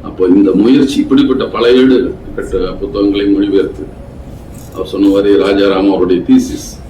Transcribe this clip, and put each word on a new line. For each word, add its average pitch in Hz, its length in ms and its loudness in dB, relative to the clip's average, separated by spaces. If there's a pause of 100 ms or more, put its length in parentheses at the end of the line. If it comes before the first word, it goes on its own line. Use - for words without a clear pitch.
அப்போ 92 240 -2
இந்த 95 240 4
முயற்சி, 113 500 2
இப்படிப்பட்ட 131 440 2
பல 117 260 0
ஏடு 127 440 4 (220)
கட்ட - 220 -6
புத்தகங்களை 101 680 -2
மொழிபெயர்த்து, 98 560 0 (920)
அவர் 92 120 -8
சொன்ன 98 220 0
மாதிரி 101 260 2
ராஜாராம் 98 540 2
அவருடைய 90 340 0
தீசிஸ் - 460 0 (220)